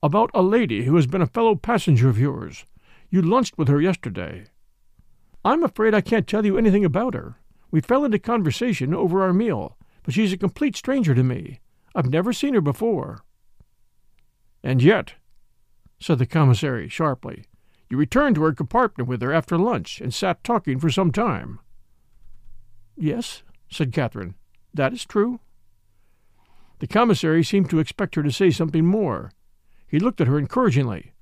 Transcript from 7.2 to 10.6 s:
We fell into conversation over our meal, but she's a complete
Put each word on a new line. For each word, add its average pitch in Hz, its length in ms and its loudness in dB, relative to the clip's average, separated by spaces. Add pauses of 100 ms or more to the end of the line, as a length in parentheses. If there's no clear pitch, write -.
We 156 120 0
fell 269 240 0
into 214 120 0
conversation 190 760 -2
over 185 280 0
our 185 120 2
meal, 175 440 -2 (260)
but - 100 -6
she's 202 180 2
a 190 60 -4
complete 202 400 -2